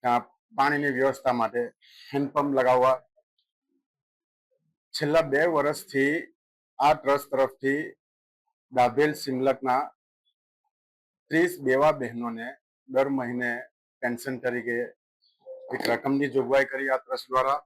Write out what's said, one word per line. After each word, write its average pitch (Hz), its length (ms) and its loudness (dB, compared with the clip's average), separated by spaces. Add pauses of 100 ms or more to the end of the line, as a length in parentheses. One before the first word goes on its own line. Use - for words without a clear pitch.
ત્યાં 120 200 2 (340)
પાણીની 143 380 0
વ્યવસ્થા 131 440 2
માટે 117 220 0 (460)
હેન્ડપંપ 139 500 -2
લગાવવા. 127 400 4 (2000)
છેલ્લા 156 400 0
બે 143 80 2 (120)
વર્ષથી 143 640 0 (640)
આ 147 160 4
ટ્રસ્ટ 139 360 0
તરફથી 135 500 0 (920)
ડાભેલ 127 480 2
સિમલકના 131 600 -2 (1500)
ત્રીસ 170 220 2 (140)
બેવા 139 340 4
બહેનોને 117 460 -8 (460)
દર 135 240 2
મહિને 123 340 -4 (500)
પેન્શન 123 420 -6
તરીકે 120 340 -2 (960)
એક - 180 -6
રકમની 139 420 0
જોગવાઈ 135 380 2
કરી 135 180 -4
આ 131 140 0
ટ્રસ્ટ 127 280 -8
દ્વારા. 131 340 0